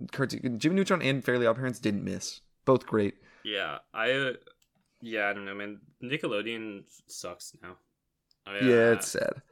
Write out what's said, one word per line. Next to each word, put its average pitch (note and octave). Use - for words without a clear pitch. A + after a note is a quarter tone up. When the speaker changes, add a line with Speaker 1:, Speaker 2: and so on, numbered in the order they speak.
Speaker 1:
cartoon, B2
Jimmy D#3
Neutron G3
and C3+
Fairly B2
Odd A2+
Parents B2+
didn't G2+
miss. F#2+
Both C3
great. G#2
Speaker 2:
Yeah, F#2+
I, A2+
uh, C3+
yeah, A2
I G2+
don't G2+
know, G2
man. G#2
Nickelodeon A2+
sucks -
now. F2+
I, G2+
Speaker 1:
Yeah, B2
Speaker 2:
uh, A#2
Speaker 1:
it's A2
sad. -